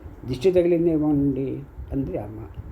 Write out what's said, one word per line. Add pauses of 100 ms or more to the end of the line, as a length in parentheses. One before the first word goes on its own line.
(260)
"దిష్టి
తగిలిందేమోనండి," (320)
అంది
అమ్మ. (320)